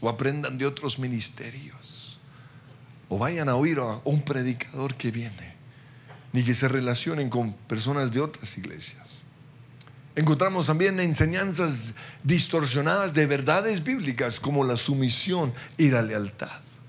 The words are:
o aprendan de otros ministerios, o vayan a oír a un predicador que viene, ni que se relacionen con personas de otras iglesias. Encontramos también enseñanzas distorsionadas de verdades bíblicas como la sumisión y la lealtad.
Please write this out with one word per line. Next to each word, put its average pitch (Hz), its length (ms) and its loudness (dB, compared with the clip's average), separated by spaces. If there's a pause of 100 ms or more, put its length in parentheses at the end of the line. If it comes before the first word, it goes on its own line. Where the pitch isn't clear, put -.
o 117 80 2
aprendan 131 480 -2
de 135 80 0
otros 139 320 -4
ministerios, - 1200 -8 (880)
o 92 80 -4
vayan 147 320 0
a 127 60 2
oír 147 240 2
a 113 260 -2
un 147 160 2
predicador 131 760 -2
que 120 140 -2
viene, 113 440 -8 (800)
ni 127 80 4
que 120 100 4
se 131 160 2
relacionen 127 640 0
con 117 240 -2
personas 117 580 -2
de 127 80 2
otras 151 380 -6
iglesias. - 640 -12 (960)
Encontramos 156 500 4
también 185 340 2
enseñanzas 165 960 0 (300)
distorsionadas 160 920 2
de 156 100 6
verdades 156 580 2
bíblicas 139 560 -2
como 139 260 2
la 123 120 2
sumisión 139 760 0 (240)
y 156 100 8
la 123 140 4
lealtad. 107 580 -4 (280)